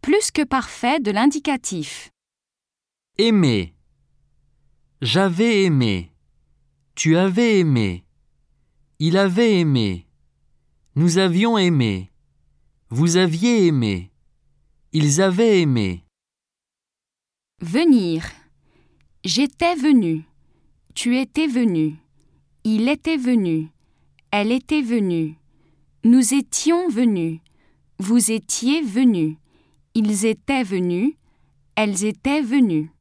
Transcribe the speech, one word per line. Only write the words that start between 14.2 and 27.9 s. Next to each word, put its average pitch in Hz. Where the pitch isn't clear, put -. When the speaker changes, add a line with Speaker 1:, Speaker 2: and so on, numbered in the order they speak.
Speaker 2:
Ils 147
avaient 196
aimé. 110
Speaker 1:
Venir. 180
J'étais 285
venu. 226
Tu 240
étais 302
venu. 175
Il 220
était 302
venu. 196
Elle 208
était 294
venue. 185
Nous 240
étions 339
venus. 196